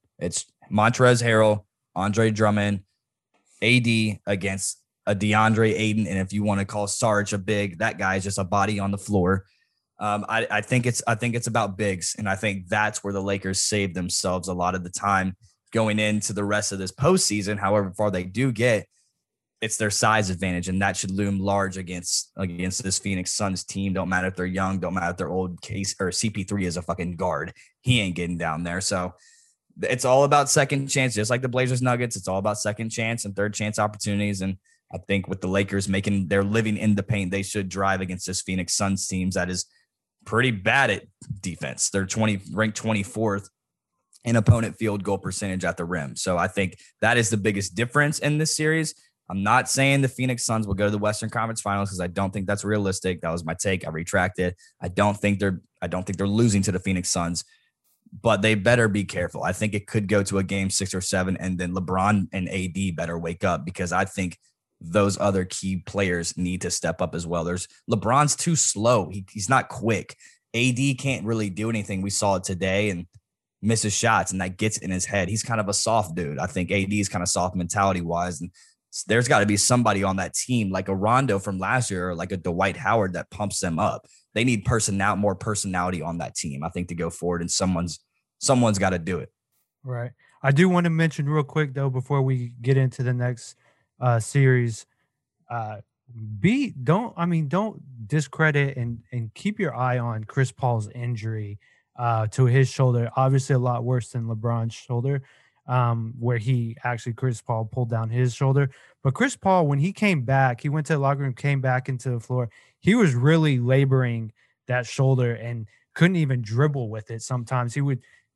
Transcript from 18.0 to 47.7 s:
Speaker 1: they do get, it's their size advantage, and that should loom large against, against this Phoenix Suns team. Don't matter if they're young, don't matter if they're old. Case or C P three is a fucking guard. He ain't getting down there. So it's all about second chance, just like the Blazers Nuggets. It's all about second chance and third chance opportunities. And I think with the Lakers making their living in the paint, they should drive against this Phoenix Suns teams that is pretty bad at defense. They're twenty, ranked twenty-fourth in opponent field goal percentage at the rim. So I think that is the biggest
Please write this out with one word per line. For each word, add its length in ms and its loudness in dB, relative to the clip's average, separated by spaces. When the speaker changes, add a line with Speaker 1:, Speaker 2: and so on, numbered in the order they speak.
Speaker 1:
they 140 -2
do 260 -2
get, 380 0
it's 160 -4
their 140 0
size 400 2
advantage, 380 -2
and 140 0
that 140 0
should 160 -4
loom 260 0
large 380 0
against, 600 -6
against 460 -4
this 160 -2
Phoenix 320 -4
Suns 320 -2
team. 300 -4
Don't 160 -2
matter 180 0
if 100 -4
they're 100 -4
young, 340 -2
don't 140 -4
matter 160 -2
if 60 -6
they're 140 -6
old. 300 -4
Case 400 -6
or 100 -2
C 200 -2
P 140 -6
three 200 -4
is 120 -4
a 60 -6
fucking 340 -6
guard. 360 -4
He 180 4
ain't 160 -2
getting 220 -4
down 260 -4
there. 160 -4
So 340 -4
it's 220 -2
all 200 6
about 260 4
second 380 2
chance, 260 0
just 160 0
like 120 0
the 60 -2
Blazers 340 0
Nuggets. 340 0
It's 120 -8
all 100 0
about 200 -2
second 320 -4
chance 340 -4
and 120 -10
third 180 -2
chance 240 -4
opportunities. 600 -2
And 160 -2
I 60 -6
think 300 -2
with 120 -6
the 80 -2
Lakers 400 0
making 400 0
their 160 2
living 320 0
in 200 4
the 60 0
paint, 280 -2
they 120 -2
should 260 -4
drive 320 0
against 260 -6
this 160 -4
Phoenix 320 -2
Suns 340 0
teams 280 -2
that 120 -2
is 180 -4
pretty 280 0
bad 380 2
at 140 -2
defense. 500 -6
They're 160 -2
twenty, 340 0
ranked 240 -2
twenty-fourth 720 -2
in 120 2
opponent 400 4
field 260 -2
goal 160 0
percentage 460 -4
at 120 -2
the 80 -6
rim. 320 -6
So 220 -2
I 100 0
think 300 -4
that 180 2
is 120 2
the 60 0
biggest 380 -2